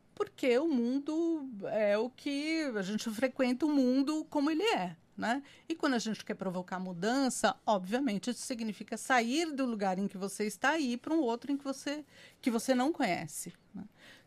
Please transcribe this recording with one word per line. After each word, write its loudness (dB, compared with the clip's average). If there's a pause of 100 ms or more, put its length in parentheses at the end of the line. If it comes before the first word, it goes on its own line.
(140)
Porque 0
o 2
mundo 0 (220)
é 4
o 0
que -2
a 0
gente -2
frequenta 0
o 2
mundo 4
como 2
ele 2
é, 0 (200)
né? 0 (280)
E -2
quando 2
a 2
gente -4
quer -6
provocar -4
mudança, 0 (100)
obviamente 0
isso -8
significa -6
sair 2
do 0
lugar 0
em -2
que -8
você -4
está 0
e 0
ir -6
pra -4
um 4
outro -2
em 0
que -8
você, -6 (380)
que 0
você 2
não 4
conhece, -2 (200)
né? -12 (440)